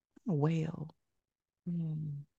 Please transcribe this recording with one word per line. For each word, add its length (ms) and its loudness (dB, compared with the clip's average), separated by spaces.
a 60 2
whale. 560 2
Mm. 420 -2